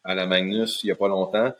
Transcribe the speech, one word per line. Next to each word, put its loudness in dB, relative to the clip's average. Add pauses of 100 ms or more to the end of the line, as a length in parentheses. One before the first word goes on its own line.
à -4
la -2
Magnus 0
il -4
y 2
a 2
pas 2
longtemps. 0